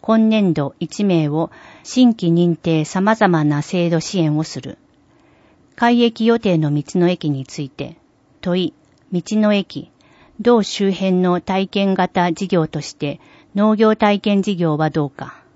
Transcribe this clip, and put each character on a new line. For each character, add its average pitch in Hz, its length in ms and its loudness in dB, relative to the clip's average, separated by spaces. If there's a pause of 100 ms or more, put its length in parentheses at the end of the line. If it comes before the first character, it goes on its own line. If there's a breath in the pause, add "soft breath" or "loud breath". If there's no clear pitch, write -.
今 220 280 2
年 202 240 2
度 143 260 -4
一 202 260 -6
名 160 240 2
を 160 200 -2 (340 loud breath)
新 254 260 2
規 220 200 -2
認 170 280 2
定 160 260 0
様 196 340 0
々 170 280 2
な 147 160 0
制 175 280 -2
度 165 120 0
支 - 180 -6
援 151 180 0
を 156 60 -2
す - 160 -10
る。 - 180 -14 (1000 soft breath)
開 240 280 2
駅 233 220 0
予 233 140 4
定 185 180 2
の 151 160 0
道 147 260 -2
の 175 100 4
駅 175 200 -2
に 135 160 -4
つ - 160 -12
い 135 80 -8
て。 - 260 -14 (460)
問 180 200 -2
い、 - 120 -4 (400)
道 175 80 -2 (160)
の 208 160 4
駅、 - 380 -6 (500 soft breath)
道 233 200 4
周 196 300 -2
辺 185 300 -2
の 180 180 2
体 190 280 -4
験 196 260 -2
型 180 400 0
事 190 140 -6
業 165 200 0
と 151 140 -8
し - 120 -14
て 147 260 -8 (360 soft breath)
農 214 200 2
業 220 200 4
体 208 240 2
験 202 220 0
事 196 140 -4
業 165 220 0
は 160 120 0
ど 147 160 -2
う 135 40 -8
か。 - 320 -16 (140)